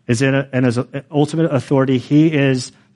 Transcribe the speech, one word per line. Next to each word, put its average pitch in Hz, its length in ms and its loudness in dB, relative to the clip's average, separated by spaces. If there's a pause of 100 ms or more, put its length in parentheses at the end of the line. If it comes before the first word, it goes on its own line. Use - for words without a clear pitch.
is 120 140 0
in, 135 140 0
a, 135 180 -2
in 127 120 0
his 120 140 0 (320)
ultimate 151 440 0
authority. 135 420 0
He 151 340 2
is 139 400 0 (260)